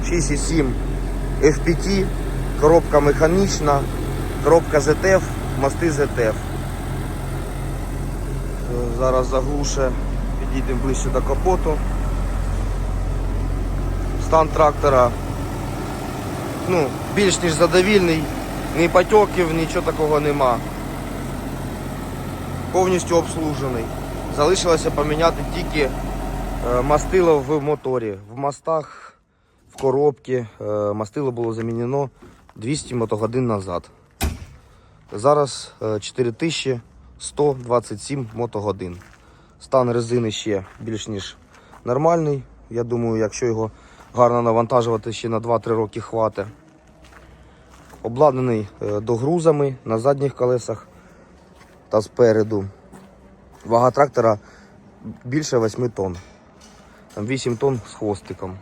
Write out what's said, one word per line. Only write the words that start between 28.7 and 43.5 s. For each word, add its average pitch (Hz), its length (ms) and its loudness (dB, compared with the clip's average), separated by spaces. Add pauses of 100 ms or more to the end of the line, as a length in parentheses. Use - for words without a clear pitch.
в - 100 -14
коробці, 127 680 2 (140)
е, 104 320 -2
мастило 117 380 -4
було 117 220 -4
замінено 120 560 -4 (460)
двісті - 400 -6
мотогодин 113 520 0
назад. 95 420 -4 (1200)
Зараз, 143 580 2 (100)
е, 110 180 -2
чотири 120 320 -2
тисячі 131 500 -4 (380)
сто 147 340 0
двадцять 120 480 -2
сім 135 320 -8
мотогодин. 101 640 -4 (640)
Стан 127 320 2
резини 117 400 0
ще 101 340 -4 (140)
більш 110 280 -8
ніж 104 300 -10 (480)
нормальний. 147 580 2 (260)
Я 117 140 -4
думаю, 117 340 -2
якщо 110 280 -2
його 110 260 -2 (420)